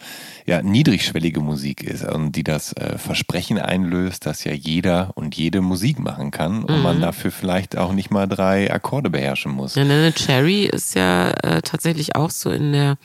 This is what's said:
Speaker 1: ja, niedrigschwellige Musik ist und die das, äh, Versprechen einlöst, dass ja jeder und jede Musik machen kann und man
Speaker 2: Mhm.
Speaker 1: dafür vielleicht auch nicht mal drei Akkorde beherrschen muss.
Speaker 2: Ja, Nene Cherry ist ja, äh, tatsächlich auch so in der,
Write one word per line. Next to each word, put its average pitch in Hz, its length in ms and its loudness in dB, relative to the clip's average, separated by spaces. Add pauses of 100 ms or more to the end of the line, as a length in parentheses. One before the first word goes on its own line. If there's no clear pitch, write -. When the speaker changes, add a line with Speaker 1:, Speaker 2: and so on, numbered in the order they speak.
(460)
Speaker 1:
ja, 87 160 2
niedrigschwellige 92 800 2
Musik 71 420 -4
ist - 220 -8
und 76 280 -2
die - 120 -2
das, 76 300 -2
äh, - 240 -6
Versprechen - 600 -2
einlöst, 90 680 -2
dass 76 180 -4
ja 78 80 -4
jeder 87 640 0
und 76 200 -6
jede 104 240 2
Musik 92 380 2
machen - 320 -4
kann 101 340 -2
und 156 180 2
man 85 160 2
Speaker 2:
Mhm. 82 40 2
Speaker 1:
dafür - 280 -2
vielleicht 92 460 -2
auch 90 160 0
nicht 98 180 -2
mal 98 160 2
drei 98 460 2
Akkorde 127 380 -2
beherrschen 69 420 -2
muss. 67 220 -6
Speaker 2:
Ja, 139 100 4
Nene 151 280 6
Cherry 160 540 2
ist - 280 -2
ja, 185 360 4
äh, 165 320 0
tatsächlich 160 540 -2
auch 156 140 2
so - 200 -4
in 147 220 0
der, 143 320 2